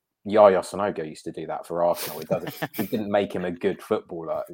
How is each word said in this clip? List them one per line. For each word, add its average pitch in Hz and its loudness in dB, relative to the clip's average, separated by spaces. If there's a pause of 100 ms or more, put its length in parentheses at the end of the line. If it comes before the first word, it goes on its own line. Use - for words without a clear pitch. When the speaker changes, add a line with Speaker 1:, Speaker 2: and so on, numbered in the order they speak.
(240)
Speaker 1:
Yaya 101 8
Sanogo 90 -4
used - -16
to 80 -8
do 80 -10
that 78 -8
for 85 -2
Arsenal. 80 0
He 78 -10
doesn't, 85 -4
Speaker 2:
<laughs> - -8
Speaker 1:
it 202 -4
didn't 107 -4
make 202 0
him - -4
a 90 -4
good 90 -2
footballer. 82 -6